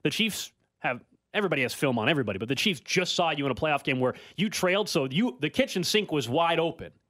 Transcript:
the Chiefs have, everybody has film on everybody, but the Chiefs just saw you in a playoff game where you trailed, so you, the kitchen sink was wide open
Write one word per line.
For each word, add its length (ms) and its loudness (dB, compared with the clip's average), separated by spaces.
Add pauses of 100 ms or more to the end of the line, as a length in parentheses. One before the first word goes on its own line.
the 60 2
Chiefs 440 -2 (260)
have, 240 -4 (300)
everybody 300 0
has 100 -2
film 260 0
on 80 0
everybody, 320 0
but 80 -4
the 80 0
Chiefs 240 0
just 340 -2
saw 180 2
you 140 -4
in 60 0
a 40 0
playoff 280 0
game 160 0
where 140 2 (240)
you 120 0
trailed, 380 0
so 240 0
you, 300 0
the 80 -2
kitchen 340 0
sink 280 0
was 180 0
wide 300 2
open 340 -2 (160)